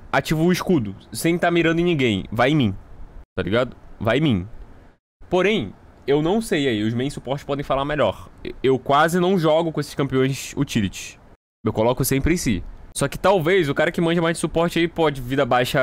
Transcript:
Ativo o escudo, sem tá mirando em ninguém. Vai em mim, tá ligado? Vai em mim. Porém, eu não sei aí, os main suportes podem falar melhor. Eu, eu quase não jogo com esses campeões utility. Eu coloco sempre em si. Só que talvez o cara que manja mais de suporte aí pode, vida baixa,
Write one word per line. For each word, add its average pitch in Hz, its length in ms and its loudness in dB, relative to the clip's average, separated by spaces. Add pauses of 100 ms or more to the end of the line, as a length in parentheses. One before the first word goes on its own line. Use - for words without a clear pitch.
(120)
Ativo 156 340 0
o 180 60 6
escudo, 135 440 0 (160)
sem 165 260 0
tá 170 140 0
mirando 165 300 2
em - 20 2
ninguém. 127 480 2
Vai 123 200 2
em 160 40 2
mim, 110 200 2 (640)
tá 95 60 0
ligado? 113 320 0 (240)
Vai 113 180 2
em 147 40 0
mim. 104 260 2 (840)
Porém, 180 440 0 (340)
eu 143 140 4
não 190 200 2
sei 156 260 0
aí, 107 160 0
os 113 100 0
main 127 160 -2
suportes 143 340 -8
podem 143 200 -4
falar 139 200 -2
melhor. 139 460 -2 (140)
Eu, - 200 -10
eu 131 160 2
quase 160 400 2
não 185 180 2
jogo 160 340 2
com 151 100 -4
esses - 120 -8
campeões 131 640 -2
utility. - 640 -4 (440)
Eu 107 100 -2
coloco 123 320 0
sempre 135 280 0
em 180 40 0
si. 104 260 -2 (320)
Só 143 120 -2
que - 120 -10
talvez 185 500 2
o 143 60 -2
cara 156 160 0
que 180 100 -2
manja 170 200 2
mais 165 140 0
de - 60 -10
suporte 170 380 0
aí 175 80 2
pode, 151 340 0
vida 135 240 0
baixa, 123 380 2